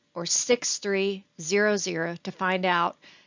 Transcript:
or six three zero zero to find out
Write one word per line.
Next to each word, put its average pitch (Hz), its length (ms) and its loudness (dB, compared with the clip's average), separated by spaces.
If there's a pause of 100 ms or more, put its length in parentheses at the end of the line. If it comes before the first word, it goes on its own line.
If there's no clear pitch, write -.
(140)
or 170 120 -8
six - 540 0
three 196 440 -2 (160)
zero 202 380 2
zero 170 460 -4
to 190 100 -8
find 185 320 0
out 175 320 2 (300)